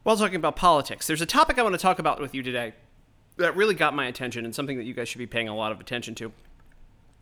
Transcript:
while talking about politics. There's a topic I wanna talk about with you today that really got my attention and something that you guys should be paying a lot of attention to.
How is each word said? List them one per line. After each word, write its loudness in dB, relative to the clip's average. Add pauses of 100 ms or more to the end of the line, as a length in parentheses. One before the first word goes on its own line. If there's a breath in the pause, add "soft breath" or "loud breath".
while 4
talking 0
about 0
politics. 4
There's 0
a -2
topic 4
I 4
wanna 2
talk 2
about 0
with -8
you -6
today -4 (640)
that 2
really 4
got 2
my 0
attention -6
and -8
something -4
that -6
you -10
guys -6
should -8
be -8
paying -2
a -6
lot -2
of -8
attention -8
to. -10 (880)